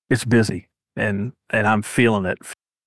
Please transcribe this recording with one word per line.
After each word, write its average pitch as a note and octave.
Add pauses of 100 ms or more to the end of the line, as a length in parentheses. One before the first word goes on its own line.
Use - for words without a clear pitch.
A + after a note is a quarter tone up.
it's B2+
busy, A2 (280)
and, G#2+ (160)
and G#2+
I'm G#2+
feeling G#2+
it, F2+ (500)